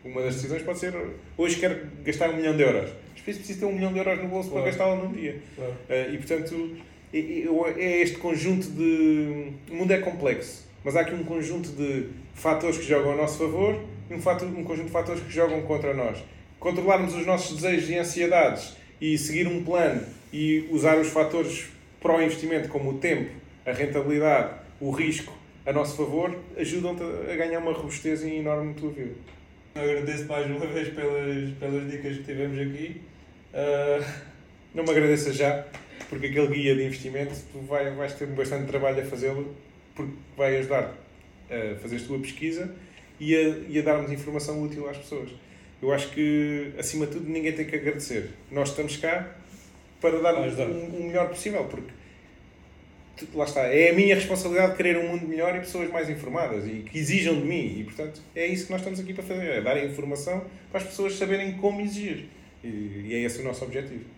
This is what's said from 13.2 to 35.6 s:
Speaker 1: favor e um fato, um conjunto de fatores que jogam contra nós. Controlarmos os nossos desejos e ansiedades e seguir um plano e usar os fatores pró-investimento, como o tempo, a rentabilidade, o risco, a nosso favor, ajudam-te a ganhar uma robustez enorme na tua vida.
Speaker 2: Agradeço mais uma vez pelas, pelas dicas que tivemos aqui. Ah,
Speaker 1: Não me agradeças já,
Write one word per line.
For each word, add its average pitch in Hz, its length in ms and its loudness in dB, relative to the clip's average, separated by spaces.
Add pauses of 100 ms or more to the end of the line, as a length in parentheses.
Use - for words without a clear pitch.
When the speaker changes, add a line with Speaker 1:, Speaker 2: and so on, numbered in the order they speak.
Speaker 1:
favor 185 400 2 (320)
e 175 40 -6
um 165 60 -6
fato, 180 240 2
um 170 200 -6
conjunto 165 220 -4
de - 60 -8
fatores 170 300 0
que - 80 -12
jogam 156 320 4
contra 143 300 0
nós. 120 260 0 (420)
Controlarmos 180 540 4
os 170 120 -2
nossos 175 340 2
desejos 165 300 2
e 175 80 0
ansiedades 170 800 2 (240)
e 156 180 2
seguir 156 280 0
um 175 180 0
plano 156 380 4 (300)
e 156 380 2
usar 156 280 6
os 156 100 4
fatores 156 580 2 (340)
pró-investimento, 160 680 2
como 135 220 -2
o 139 80 -2
tempo, 160 320 0 (360)
a 127 60 -2
rentabilidade, 143 840 2 (260)
o 139 100 -2
risco, 151 460 -2 (300)
a 139 60 0
nosso 143 240 0
favor, 160 400 0 (200)
ajudam-te 175 460 -2
a 170 340 -4
ganhar 165 220 0
uma 165 140 0
robustez 156 520 -4
enorme 151 440 -2
na 143 60 -6
tua 147 160 -6
vida. 131 220 -8 (640)
Speaker 2:
Agradeço 147 520 -2
mais 147 200 -2
uma 143 200 -2
vez 151 220 -4
pelas, 143 680 -2
pelas 143 320 -2
dicas 143 280 -6
que 139 60 -10
tivemos 139 340 -4
aqui. 147 420 -6 (540)
Ah, 143 460 2 (720)
Speaker 1:
Não 165 100 -2
me 165 60 2
agradeças 147 460 4
já, 143 280 2 (440)